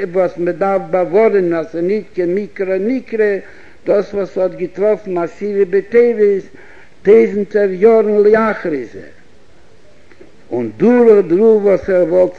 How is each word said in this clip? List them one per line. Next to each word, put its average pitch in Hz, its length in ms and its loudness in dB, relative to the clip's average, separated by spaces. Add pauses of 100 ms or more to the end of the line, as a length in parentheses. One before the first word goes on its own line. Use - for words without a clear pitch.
(120)
וואס 175 260 -2
מען 170 180 -4
דארף 190 260 -2 (100)
באווארן, 185 640 0
אז 160 220 -6
ער 170 60 -4
נישט 190 320 -4
קיין 175 220 -2
מקרא 190 420 -6
נקרא, 220 560 -2 (520)
דאס, 202 280 0
וואס 196 240 -6
האט 185 180 -2
געטראפן, 185 640 -4
אסירי 196 480 -4
בטבת, 202 760 0 (600)
טיינטער 208 680 2
יארן 208 520 2
לאחרי 208 640 0
זה. 92 300 -18 (1400)
און 117 260 -6
דורך 220 480 4
דער, 214 380 2
וואס 196 260 0
ער 180 200 2
וואלט 180 300 0